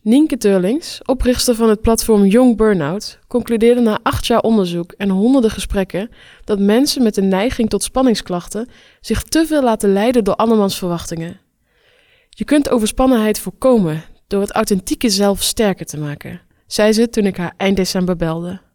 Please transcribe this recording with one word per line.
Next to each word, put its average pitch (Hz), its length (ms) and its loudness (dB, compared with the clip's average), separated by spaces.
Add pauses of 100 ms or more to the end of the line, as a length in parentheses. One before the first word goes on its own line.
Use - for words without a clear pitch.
Nienke 277 360 2
Teurlings, 202 680 -2
oprichter 247 500 0
van 226 140 2
het 214 120 2
platform 220 440 2
Young 233 320 4
Burnout, 196 680 -2
concludeerde 233 540 2
na 214 220 0
acht - 220 -4
jaar 233 160 2
onderzoek 180 500 -2
en 196 180 -6
honderden 220 420 2
gesprekken 190 580 -6 (340)
dat 202 160 -2
mensen 240 440 2
met 214 140 0
een 196 100 0
neiging 208 420 0
tot 202 140 -4
spanningsklachten 214 880 -2 (300)
zich - 240 -4
te 320 220 0
veel 302 180 0
laten 214 300 2
leiden 226 300 2
door 190 120 0
andermans 214 420 2
verwachtingen. 170 600 -8 (920)
"Je - 140 -12
kunt 285 260 2
overspannenheid 220 680 2
voorkomen 180 640 0 (240)
door 202 140 -2
het 202 100 -4
authentieke 214 580 -2
zelf 202 340 0
sterker 190 420 -2
te 151 140 -12
maken," 151 420 -12 (260)
zei 214 260 2
ze 226 160 2
toen 208 160 -2
ik 190 120 -2
haar 170 200 -8
eind 196 200 0
december 185 380 -2
belde. 170 460 -6 (140)